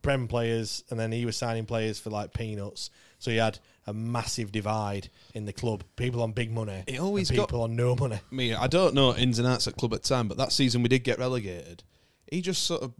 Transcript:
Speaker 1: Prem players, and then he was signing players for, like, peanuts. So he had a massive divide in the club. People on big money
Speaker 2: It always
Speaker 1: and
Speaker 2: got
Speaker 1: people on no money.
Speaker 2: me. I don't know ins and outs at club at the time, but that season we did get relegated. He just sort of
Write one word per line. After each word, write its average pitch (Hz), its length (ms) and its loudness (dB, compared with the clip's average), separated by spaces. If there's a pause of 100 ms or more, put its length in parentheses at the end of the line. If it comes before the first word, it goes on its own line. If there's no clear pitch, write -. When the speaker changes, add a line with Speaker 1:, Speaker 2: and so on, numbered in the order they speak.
Speaker 1:
Prem 131 220 0
players, 117 640 -2
and 117 100 -4
then 113 120 -2
he 120 140 -2
was 110 100 -2
signing 113 300 -4
players 110 320 -2
for, 110 120 -10
like, 104 220 -6
peanuts. 104 580 -8 (280)
So - 120 -4
he 113 80 2
had 110 200 2 (280)
a 107 60 -6
massive 113 600 -4
divide 104 580 -2 (240)
in 107 120 -6
the 101 60 -8
club. 110 300 -4 (140)
People 120 260 -2
on 110 100 -2
big 113 200 -4
money 104 340 -6
Speaker 2:
It 131 140 -6
always 190 300 0
Speaker 1:
and - 80 2
Speaker 2:
got 208 100 2
Speaker 1:
people 120 140 0
on 117 140 -2
no 123 200 4
money. 120 240 -2 (100)
Speaker 2:
me. 123 240 0
I 123 120 2
don't 160 280 6
know 135 220 8
ins 120 220 4
and 123 100 4
outs 127 180 2
at - 100 -6
club 110 180 0
at - 80 -6
the - 60 -2
time, 123 200 2
but - 100 -4
that 135 140 0
season 123 300 4
we 120 60 4
did 127 160 4
get 120 140 0
relegated. 95 640 -6 (480)
He 185 100 -2
just 180 240 0
sort - 180 0
of 127 180 -6